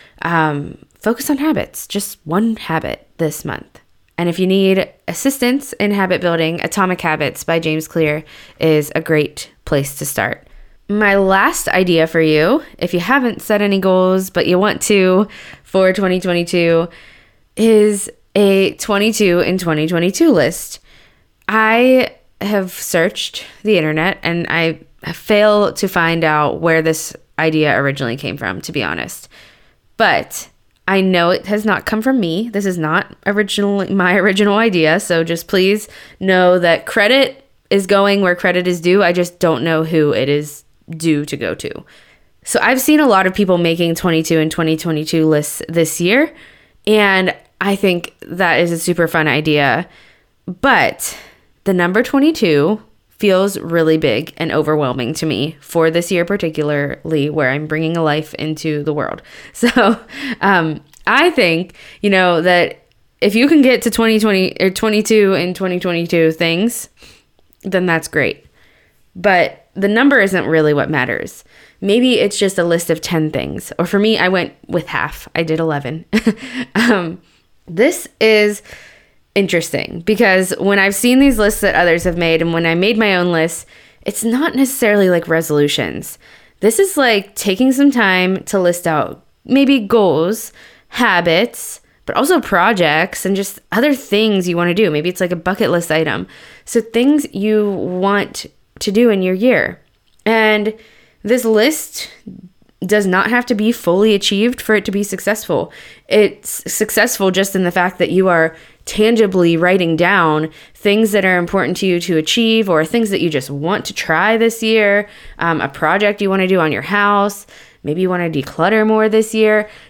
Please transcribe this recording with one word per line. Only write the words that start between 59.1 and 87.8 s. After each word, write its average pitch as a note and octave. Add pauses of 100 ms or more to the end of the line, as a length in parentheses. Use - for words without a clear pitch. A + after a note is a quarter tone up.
<laughs> -
So, A#3 (400)
um, E3+ (240)
I C#4+
think, F3+ (260)
you G#3
know, F3+
that F3 (420)
if G3
you A#3+
can D4+
get B3
to A3+
twenty A3
twenty G3
or F#3+
twenty-two G#3
and F3
twenty F3+
twenty-two E3+
things, E3+ (760)
then F#3
that's E3
great. - (680)
But F3+
the G3
number B3+
isn't F#3+
really D#3
what C#3+
matters. - (380)
Maybe A#3+
it's G3
just F#3+
a F3
list E3+
of E3
ten D#3
things. -
Or F3+
for G3+
me, G#3+
I F3+
went F#3 (140)
with E3+
half. -
I E3+
did D#3+
eleven. D#3
<laughs> A#3
Um, F#3+ (460)
this A3 (120)
is G#3 (720)
interesting E3+
because F#3+
when G3
I've G3
seen B3
these C4+
lists G#3+
that G3+
others E3+
have F3
made E3
and E3
when E3
I E3
made G3+
my G#3
own F3+
list, E3 (360)
it's -
not B3+
necessarily G#3
like E3+
resolutions. D3 (420)
This A3
is G4
like A#3
taking G#3
some C#4